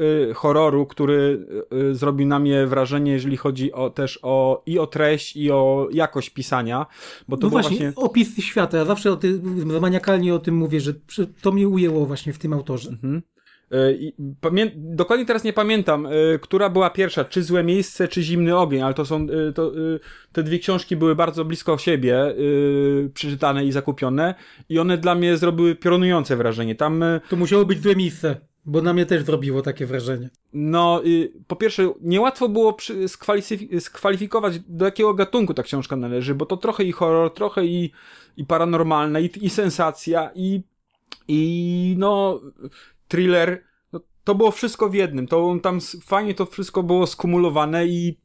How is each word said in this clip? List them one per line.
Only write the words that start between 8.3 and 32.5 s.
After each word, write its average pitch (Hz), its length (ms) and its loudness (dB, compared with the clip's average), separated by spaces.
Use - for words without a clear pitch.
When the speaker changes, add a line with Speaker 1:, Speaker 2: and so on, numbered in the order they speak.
Speaker 2:
świata. 175 360 0
Ja 156 60 2
zawsze 196 280 0
o 180 40 -2
tym, 190 240 0
maniakalnie 180 540 2
o 170 40 2
tym 170 180 0
mówię, 160 240 0
że 143 140 -2
przy-, 190 200 -4
to - 260 -2
mnie 196 160 4
ujęło 170 380 2
właśnie 139 260 -6
w 143 60 -18
tym 151 140 -4
autorze. 135 380 -4
Speaker 1:
Mhm. 127 320 -6
E, 135 220 4
i 151 200 -8
pamię-, 190 360 0
dokładnie 170 500 -2
teraz 226 180 0
nie 220 80 -2
pamiętam, 208 540 0
e, 135 40 -8
która 196 320 0
była 180 200 2
pierwsza, 170 340 -2
czy - 180 -2
Złe 170 220 0
miejsce, 180 440 0
czy 180 140 -2
Zimny 170 340 2
ogień, 147 260 2
ale 135 120 0
to 151 100 -2
są, 156 220 -2
e, 151 40 -4
to, 160 220 -2
e, 160 240 -4
te 165 100 0
dwie 160 160 -2
książki 180 380 -2
były 160 180 4
bardzo 160 300 0
blisko 160 340 -2
siebie, 127 460 2
e, 147 100 -2
przeczytane 143 500 -2
i 139 80 0
zakupione 139 640 -2
i 160 100 0
one 175 200 2
dla 175 160 2
mnie 175 220 2
zrobiły 170 380 2
piorunujące 175 600 2
wrażenie. 113 380 0
Tam, 156 280 0
e, 165 260 0
Speaker 2:
To 185 80 -2
musiało 185 280 4
być 175 180 0
Złe 196 140 4
miejsce, 165 400 -2
bo 156 180 0
na 175 100 2
mnie 175 140 2
też 170 180 2
zrobiło 139 380 -2
takie 135 240 -6
wrażenie. 127 440 -6
Speaker 1:
No, 170 540 2
y, 165 260 2
po 170 100 -8
pierwsze, 196 320 0
niełatwo 233 480 0
było 220 240 4